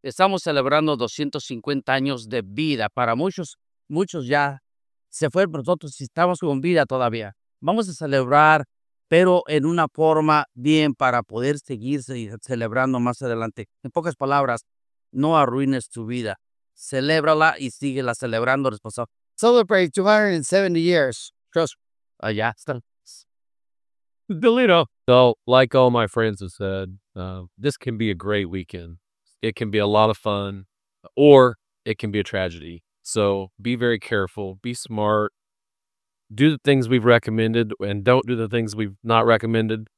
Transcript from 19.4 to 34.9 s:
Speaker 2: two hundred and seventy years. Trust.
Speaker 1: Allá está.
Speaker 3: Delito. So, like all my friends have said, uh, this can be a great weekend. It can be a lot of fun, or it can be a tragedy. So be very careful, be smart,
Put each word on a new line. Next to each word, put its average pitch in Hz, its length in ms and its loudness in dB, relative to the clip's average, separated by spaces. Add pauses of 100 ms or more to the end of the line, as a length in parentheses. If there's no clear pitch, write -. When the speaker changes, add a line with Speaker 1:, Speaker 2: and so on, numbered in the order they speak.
Speaker 2:
two 185 160 -2
hundred 208 300 2
and 147 100 -4
seventy 185 360 2
years. 165 520 0 (180)
Trust. 165 220 -2 (460)
Speaker 1:
Allá 110 360 -4
está. 127 240 -10 (1500)
Speaker 3:
Delito. 202 540 4 (220)
So, 123 400 6
like 127 260 4
all 127 160 6
my 120 160 2
friends 107 360 -2
have 92 100 -12
said, 95 480 -8 (160)
uh, 92 300 -12 (120)
this 135 200 -4
can 117 200 -8
be 107 140 -2
a - 20 -4
great 98 340 -4
weekend. 87 500 -12 (440)
It 110 140 -4
can 110 160 -6
be 107 80 0
a 104 80 2
lot 107 240 4
of 104 60 -4
fun, 101 480 -6 (500)
or 135 420 8 (260)
it 110 140 -6
can 107 140 -8
be 104 80 -2
a 101 40 -2
tragedy. 85 600 -8 (180)
So 98 480 -2 (100)
be 113 160 -4
very 120 220 -2
careful, 98 640 -6
be 120 140 -10
smart, 107 580 -2 (1000)